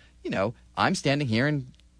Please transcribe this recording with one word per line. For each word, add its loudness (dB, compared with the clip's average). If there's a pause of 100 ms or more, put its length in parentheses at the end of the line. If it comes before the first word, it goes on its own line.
(240)
you -8
know, 0 (220)
I'm 2
standing 0
here 2
and -4 (280)